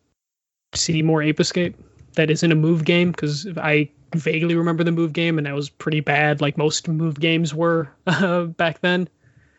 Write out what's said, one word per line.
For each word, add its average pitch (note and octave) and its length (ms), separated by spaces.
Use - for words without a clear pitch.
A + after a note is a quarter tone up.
see D#3+ 280
more D#3+ 200
Ape D3+ 180
Escape F3 360
that D#3 160
isn't E3 200
a D#3 40
Move D#3 300
game, F3 280
'cause D3 320
I D3+ 320
vaguely E3 400
remember E3+ 280
the E3+ 80
Move E3 220
game, E3+ 240
and D3 80
that C#3+ 80
was C#3+ 160
pretty D3+ 300
bad, D3 420
like C#3+ 160
most D3+ 300
Move D#3 320
games E3 340
were, E3 440
<laughs> - 100
uh, F3 380
back E3 360
then. F3+ 260